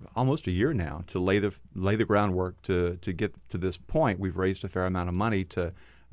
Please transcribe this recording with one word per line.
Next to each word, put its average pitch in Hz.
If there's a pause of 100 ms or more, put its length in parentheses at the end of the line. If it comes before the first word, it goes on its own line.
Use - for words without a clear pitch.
(140)
almost 131
a 92
year 110
now 85
to -
lay 95
the, 101 (220)
lay 98
the 110
groundwork 92
to, 90
to 95
get 98 (140)
to -
this 87
point. 123
We've 92
raised 95
a 95
fair 92
amount 90
of 87
money 101
to, 85 (400)